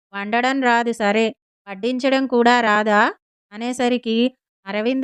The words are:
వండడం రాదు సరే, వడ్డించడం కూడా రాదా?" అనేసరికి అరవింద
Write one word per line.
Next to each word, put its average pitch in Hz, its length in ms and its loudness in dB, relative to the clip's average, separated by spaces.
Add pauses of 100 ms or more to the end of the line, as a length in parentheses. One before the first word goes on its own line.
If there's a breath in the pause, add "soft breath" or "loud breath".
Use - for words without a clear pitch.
(140)
వండడం 240 480 -2
రాదు 233 300 2
సరే, 220 440 0 (340)
వడ్డించడం 254 580 -2
కూడా 240 340 4
రాదా?" 214 520 2 (380)
అనేసరికి 240 840 -2 (300)
అరవింద 226 360 -2